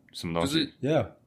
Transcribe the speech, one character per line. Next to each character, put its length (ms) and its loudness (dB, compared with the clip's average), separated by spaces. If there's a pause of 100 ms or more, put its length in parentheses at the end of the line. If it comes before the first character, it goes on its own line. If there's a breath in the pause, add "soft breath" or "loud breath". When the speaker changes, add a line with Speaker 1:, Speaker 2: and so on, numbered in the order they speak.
(120)
Speaker 1:
什 160 -8
么 60 -4
东 140 2
西？ 80 -2
Speaker 2:
就 60 2
是 100 -4 (100)
Speaker 3:
Yeah。 280 2 (180)